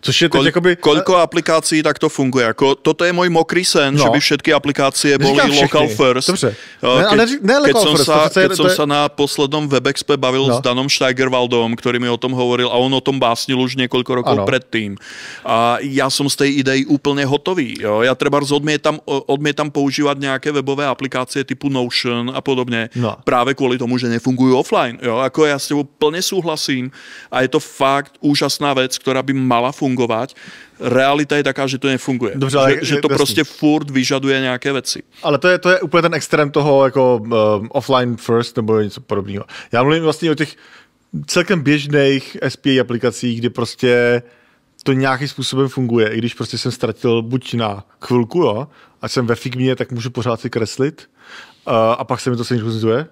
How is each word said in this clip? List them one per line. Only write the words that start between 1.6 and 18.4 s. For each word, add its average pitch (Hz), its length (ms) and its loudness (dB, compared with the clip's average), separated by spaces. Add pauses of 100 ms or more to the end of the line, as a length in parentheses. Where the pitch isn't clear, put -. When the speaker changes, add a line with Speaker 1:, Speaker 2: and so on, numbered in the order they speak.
Speaker 2:
takto 156 260 0
funguje? 131 380 0
Ako, 135 280 2
toto 160 300 0
je 175 80 2
můj 175 160 2
mokrý 170 360 0
sen, 143 300 2
Speaker 1:
No. 147 100 4
Speaker 2:
že 120 60 4
by 135 100 2
všetky 147 320 0
aplikácie 143 680 2
Speaker 1:
Neříkám 139 280 2
Speaker 2:
byly 143 100 2
Speaker 1:
všechny. 143 240 2
Speaker 2:
local 151 160 2
first. 127 320 2
Speaker 1:
Dobře. 135 280 -2 (260)
Speaker 2:
Eh, 127 40 -2 (120)
Speaker 1:
Ne, 175 80 4
a 214 40 2
Speaker 2:
keď, 208 80 4
Speaker 1:
neři-, 240 240 2
ne 208 120 2 (120)
Speaker 2:
keď - 80 4
Speaker 1:
local 226 80 4
Speaker 2:
som 156 140 4
Speaker 1:
first, 147 100 2
Speaker 2:
sa, 156 80 2
Speaker 1:
to 151 100 4
přece 156 160 2
je, 185 80 4
Speaker 2:
keď 185 80 -2
Speaker 1:
to - 60 0
Speaker 2:
som - 80 4
Speaker 1:
je 185 80 2
Speaker 2:
sa 151 80 2
na 143 240 2
poslednom 147 580 -2
Webexpe 139 480 0
bavil 131 320 0
Speaker 1:
No. 123 80 2
Speaker 2:
s 123 80 -2
Danom 127 240 0
Steigerwaldom, 127 880 0
ktorý 123 240 -2
mi 123 80 -2
o 120 80 -2
tom 127 160 -4
hovoril 123 400 0
a 123 80 2
on 131 140 2
o 131 100 0
tom 139 160 0
básnil 127 400 0
už 127 160 -2
niekoľko 127 380 -2 (100)
rokov 139 140 0
Speaker 1:
Ano. 98 100 0
Speaker 2:
predtým. 110 480 -4 (480)
A 120 380 2
ja 135 260 -2
som 139 220 -2
z - 60 -4
tej 143 140 2 (120)
idei 135 260 0
úplne 143 400 0
hotový, 143 460 -2 (100)
jo. 107 220 0
Ja 131 100 2
trebárs 143 380 0